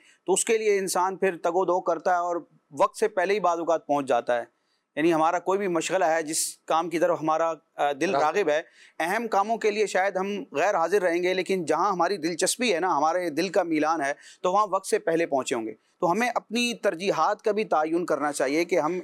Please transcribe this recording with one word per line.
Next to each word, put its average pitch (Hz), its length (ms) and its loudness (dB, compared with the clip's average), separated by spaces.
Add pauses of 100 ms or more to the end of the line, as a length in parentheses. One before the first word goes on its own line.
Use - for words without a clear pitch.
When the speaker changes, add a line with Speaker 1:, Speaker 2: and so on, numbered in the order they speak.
(260)
Speaker 1:
تو 180 60 0
اس 190 120 0
کے 226 140 2
لیے 214 200 2
انسان 190 380 -2
پھر 185 200 0
تگ 170 180 -2
و 190 100 2
دو 175 160 0
کرتا 175 300 -2
ہے 180 100 2
اور 175 160 -2 (420)
وقت 196 200 0
سے 214 100 2
پہلے 190 260 -2
ہی 208 60 -2
بعض 175 180 0
اوقات 165 280 -2
پہنچ 143 200 0
جاتا 120 320 0
ہے۔ - 220 -12 (360)
یعنی 165 180 2
ہمارا 160 240 2
کوئی 180 200 0
بھی 202 100 -2
مشغلہ 170 360 0
ہے، 165 180 2
جس 156 360 -6
کام 165 320 -2
کی 165 80 -2
طرف 165 220 2
ہمارا، 160 320 0 (220)
آ، 143 180 0
دل 147 180 -2
Speaker 2:
راغب۔ 151 120 2
Speaker 1:
راغب 160 260 0
ہے، 151 140 2 (360)
اہم 208 300 -2
کاموں 208 280 0
کے 214 140 0
لیے 208 160 0
شاید 190 300 0
ہم 196 360 -4
غیر 170 220 2
حاضر 175 280 2
رہیں 175 200 2
گے، 180 120 2
لیکن 185 300 -2
جہاں 160 280 2
ہماری 180 240 0
دلچسپی 180 580 0
ہے 160 60 0
نا، 175 160 2
ہمارے 165 340 0
دل 160 180 -2
کا 190 140 2
میلان 156 380 0
ہے، 139 120 -2 (300)
تو 180 100 0
وہاں 208 180 4
وقت 190 160 -2
سے 214 120 2
پہلے 165 280 0
پہنچے 135 280 -2
ہوں 113 120 -4
گے۔ 110 60 -10 (280)
تو 170 120 2
ہمیں 233 220 0
اپنی 240 400 -2
ترجیحات 185 680 0
کا 214 100 0
بھی 208 120 -2
تعین 165 420 0
کرنا 147 260 -2
چاہیے 147 320 0
کہ 180 160 0
ہم 170 240 -2